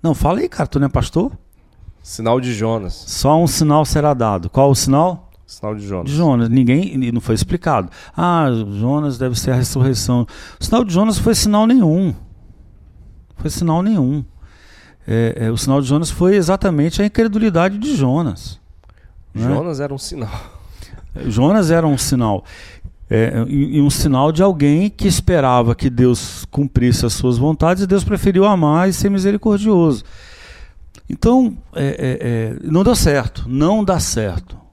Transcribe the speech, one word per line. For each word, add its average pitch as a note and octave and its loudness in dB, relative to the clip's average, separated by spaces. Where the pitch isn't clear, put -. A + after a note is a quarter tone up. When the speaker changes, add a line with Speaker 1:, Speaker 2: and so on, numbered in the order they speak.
Speaker 1:
Não, D#3+ 0
fala D#3+ -2
aí, F#4 -4
cara, - -4
tu - -4
não C#3 0
é C3+ -2
pastor? E3+ -2
Speaker 2:
Sinal A#2 -2
de B2 -4
Jonas. A2 -4
Speaker 1:
"Só D3+ 2
um E3+ 2
sinal D3+ 2
será D3 0
dado." G2+ -2
Qual C#3 4
o C#3 4
sinal? D#3 0
Speaker 2:
Sinal - -10
de G2+ -12
Jonas. G2 -6
Speaker 1:
De C#3+ -2
Jonas. C3 2
Ninguém, C3 2
e B2+ -4
não A#2+ -2
foi A2+ -2
explicado. A#2+ -2
"Ah, E3+ 2
Jonas C3+ -2
deve B2 -4
ser - -4
a - 0
ressurreição." B2+ 0
O - -10
sinal A#3+ 2
de G3 -6
Jonas G3+ 2
foi A3+ 2
sinal G#3 2
nenhum. F#3 2
Foi D#3+ -6
sinal E3+ 0
nenhum. D3+ 0
É, A2+ -2
é, A2+ 0
o A#2 -2
sinal C3+ 0
de C3+ -4
Jonas D3+ 0
foi F#3 2
exatamente E3+ 0
a G#3 2
incredulidade G3+ 0
de B3+ -4
Jonas, C3+ -2
né? G#2+ -6
Speaker 2:
Jonas C#3+ -4
era C#3+ -6
um C3+ -10
sinal. B2+ -10
Speaker 1:
Jonas D3+ 2
era E3 2
um C#3+ 0
sinal. A2+ -2
É, A2+ 0
e, C#3+ -2
e D3 4
um C#3+ 4
sinal C#3 0
de D#3+ 0
alguém E3 2
que - -4
esperava C3 4
que - -2
Deus B2 0
cumprisse B2 0
as A#2 0
suas B2 0
vontades D#3+ 0
e G3+ -2
Deus F#3 0
preferiu G3 2
amar F3 2
e F#3+ 0
ser G3 -2
misericordioso. G3 0
Então, B3 2
é, D3 -4
é, C3 -4
é, A2+ -4
não E3 4
deu B3 4
certo, C#3+ 0
não E3 2
dá F#3 0
certo. - -4